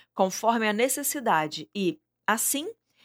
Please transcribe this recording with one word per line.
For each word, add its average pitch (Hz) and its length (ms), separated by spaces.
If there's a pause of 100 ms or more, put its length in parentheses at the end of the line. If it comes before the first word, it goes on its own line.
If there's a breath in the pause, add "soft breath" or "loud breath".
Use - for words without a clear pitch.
(140 soft breath)
conforme 214 540
a 208 60
necessidade, 214 1000
e, 190 260 (280)
assim, 285 440 (340 soft breath)